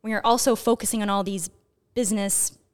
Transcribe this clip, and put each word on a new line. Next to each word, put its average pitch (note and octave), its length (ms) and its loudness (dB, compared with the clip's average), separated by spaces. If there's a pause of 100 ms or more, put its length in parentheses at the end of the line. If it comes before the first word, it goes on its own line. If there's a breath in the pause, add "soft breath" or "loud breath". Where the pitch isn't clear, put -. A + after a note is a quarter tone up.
when A3 100 -6
you're G#3+ 120 -4
also A#3+ 300 4
focusing A3 480 0
on G#3 80 -2
all G3+ 140 0
these F#3 260 -6 (440)
business G3+ 600 -2 (180)